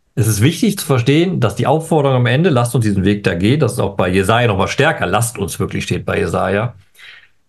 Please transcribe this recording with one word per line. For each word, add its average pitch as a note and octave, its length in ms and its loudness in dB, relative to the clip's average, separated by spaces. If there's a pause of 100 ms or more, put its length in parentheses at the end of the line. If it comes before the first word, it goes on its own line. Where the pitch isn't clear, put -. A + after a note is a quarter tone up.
(140)
Es G#2 140 0
ist G2 120 0
wichtig E3+ 380 2
zu - 80 -8
verstehen, C#3+ 540 2
dass G#2 160 0
die - 100 -2
Aufforderung C#3+ 520 0
am B2 80 2
Ende, C#3+ 220 2
"Lasst A#2+ 280 0
uns A#2 80 2
diesen G2 200 0
Weg G2+ 200 0
da G2 100 0
gehen", G#2 240 2
das B2 140 0
ist - 80 -4
auch G2+ 160 -4
bei F#2 120 0
Jesaja G2 380 2
noch G#2 100 0
mal F#2+ 120 0
stärker, C3+ 380 0
"Lasst A2 300 -2
uns" F#2 220 -6
wirklich - 240 -6
steht F2 240 -4
bei F#2 140 -2
Jesaja. F#2 540 -2 (760)